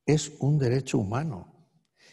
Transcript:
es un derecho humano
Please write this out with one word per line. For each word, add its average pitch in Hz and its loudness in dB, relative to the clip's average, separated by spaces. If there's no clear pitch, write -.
es 151 2
un 147 2
derecho 135 0
humano 110 -4